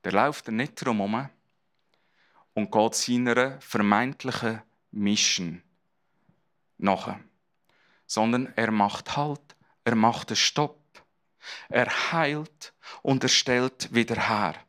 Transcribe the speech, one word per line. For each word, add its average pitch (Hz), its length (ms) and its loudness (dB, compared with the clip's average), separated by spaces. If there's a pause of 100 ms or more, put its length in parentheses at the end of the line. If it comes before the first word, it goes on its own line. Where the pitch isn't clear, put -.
Der 92 80 -4
läuft 127 380 0
nicht 117 340 -6
drum 117 140 0
herum 110 320 -4 (1200)
und 104 180 -2
geht 110 240 2
seiner 123 680 0
vermeintlichen 113 1000 -2 (300)
Mission 101 720 -2 (1160)
nach, 95 360 0 (920)
sondern 117 500 0
er 110 140 0
macht 101 440 0
Halt, 143 400 -6 (300)
er 117 100 2
macht 113 360 2
einen 107 40 -2
Stopp. - 460 0 (880)
Er - 420 0
heilt 156 600 -4 (300)
und 135 200 2
er 127 60 2
stellt - 640 0
wieder 117 340 2
her. 104 280 2 (140)